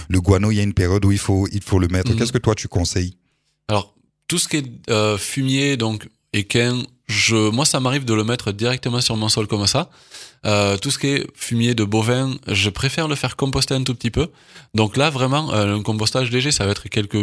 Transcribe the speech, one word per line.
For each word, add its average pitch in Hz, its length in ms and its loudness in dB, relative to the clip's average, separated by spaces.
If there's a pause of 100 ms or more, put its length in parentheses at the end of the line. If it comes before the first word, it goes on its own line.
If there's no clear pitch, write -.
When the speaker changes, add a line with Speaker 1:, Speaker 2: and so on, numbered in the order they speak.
Speaker 1:
le 92 120 2
guano, 98 300 4
il 107 60 2
y 104 40 2
a 101 40 2
une 101 100 -2
période 95 300 2
où 98 80 4
il 101 60 2
faut, 98 340 2
il 98 100 -4
faut - 160 2
le 90 80 4
mettre. 92 240 0
Speaker 2:
Mhm. 113 80 2
Speaker 1:
Qu'est-ce 120 140 0
que 127 60 0
toi, 110 180 2
tu - 100 -10
conseilles ? 90 480 -2 (540)
Speaker 2:
Alors, 104 260 -2 (320)
tout 170 120 -2
ce - 100 -2
qui - 80 -2
est, 127 340 -6
euh, 107 280 2
fumier, 135 580 0
donc, 110 320 -4 (240)
équin, 120 500 0 (260)
je, 107 420 2
moi, 131 160 2
ça - 120 2
m'arrive 131 280 0
de 113 80 2
le 107 100 2
mettre 113 280 -4
directement 120 500 -2
sur 113 160 0
mon 107 100 -2
sol 107 180 0
comme 104 200 0
ça. 151 240 0 (560)
Euh, 101 320 2
tout 139 120 -4
ce - 80 -2
qui 139 100 -2
est 139 260 0
fumier 117 400 0
de 110 100 0
bovin, 117 520 0 (120)
je 98 220 0
préfère 139 360 -2
le 151 100 -2
faire 127 200 -6
composter 135 380 0
un 131 80 0
tout 127 120 -2
petit 117 160 -4
peu. 147 180 0 (440)
Donc 107 240 2
là, 143 140 4
vraiment, 135 420 0
euh, 101 240 2
un 104 60 -4
compostage 110 480 -2
léger, 127 200 0
ça 107 140 0
va 98 60 2
être - 180 -4
quelques, 104 340 -2